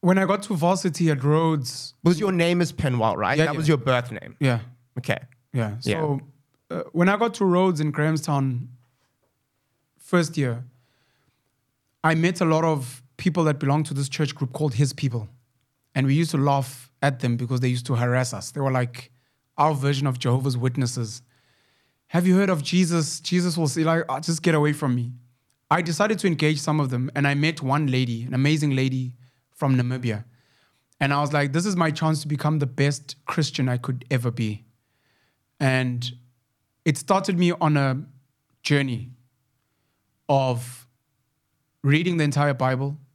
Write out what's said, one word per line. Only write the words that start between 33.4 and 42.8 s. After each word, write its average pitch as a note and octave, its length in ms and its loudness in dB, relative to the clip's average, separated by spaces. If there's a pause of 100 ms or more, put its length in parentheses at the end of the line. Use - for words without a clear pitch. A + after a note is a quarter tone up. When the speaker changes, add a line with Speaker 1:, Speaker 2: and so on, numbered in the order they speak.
Speaker 1:
I B2 100 0
could B2 320 -6
ever B2 200 0
be." G#2+ 340 -4 (960)
And B2+ 500 0 (760)
it D3 140 2
started G3 400 0
me F3 140 4
on D#3 240 2
a C#3 260 0 (600)
journey C3+ 500 0 (1160)
of C3 580 -2 (960)
reading E3+ 340 2
the D#3 80 0
entire C#3+ 300 0
Bible C3 420 -2 (180)